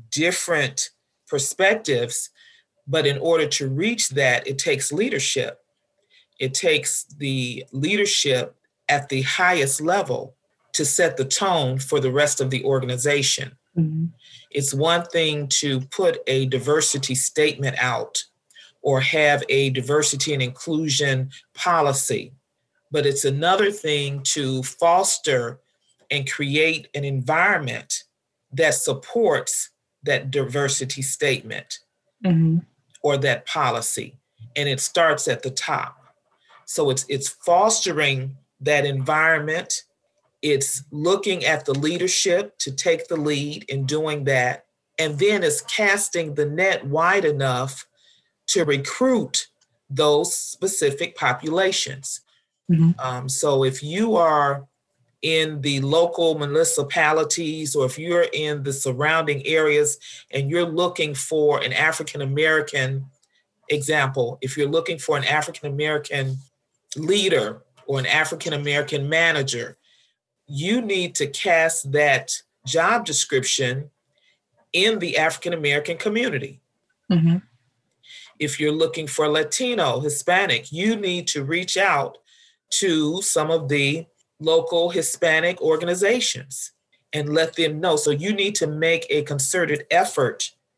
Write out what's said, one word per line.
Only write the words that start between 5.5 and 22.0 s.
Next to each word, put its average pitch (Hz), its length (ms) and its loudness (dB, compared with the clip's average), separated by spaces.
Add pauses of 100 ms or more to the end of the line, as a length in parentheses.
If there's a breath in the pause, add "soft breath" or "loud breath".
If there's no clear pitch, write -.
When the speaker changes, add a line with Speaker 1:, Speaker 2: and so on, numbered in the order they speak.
Speaker 1:
It 131 160 -4
takes - 480 0
the 131 680 -4
leadership 147 840 0 (340)
at 143 200 0
the 135 120 -2
highest 151 580 2
level 160 560 -2 (380)
to 156 120 0
set 165 320 2
the 131 80 0
tone 143 520 0
for 143 220 0
the 127 120 0
rest 147 300 2
of 135 80 0
the 131 140 -2
organization. 135 960 0 (200)
Speaker 2:
Mm-hmm. 160 280 0 (440 loud breath)
Speaker 1:
It's 143 240 -2
one 170 320 2
thing 151 420 -2 (120)
to 135 220 0
put 202 460 0
a 135 200 2
diversity 131 680 0
statement 135 640 0
out 117 460 -2 (560 loud breath)
or 135 180 2
have 147 480 2
a 135 220 2
diversity 143 640 0
and 135 80 -2
inclusion 139 880 -2 (240 loud breath)
policy, 143 800 0 (560)